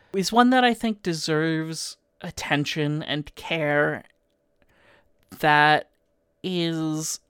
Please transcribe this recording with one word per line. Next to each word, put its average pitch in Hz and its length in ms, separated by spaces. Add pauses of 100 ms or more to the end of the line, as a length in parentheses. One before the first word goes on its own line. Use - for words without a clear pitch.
(140)
is 190 180
one 240 200
that 254 120
I 240 100
think 226 280
deserves 160 960 (240)
attention 151 840
and 147 320
care 147 680 (1400)
that 151 480 (560)
is 160 880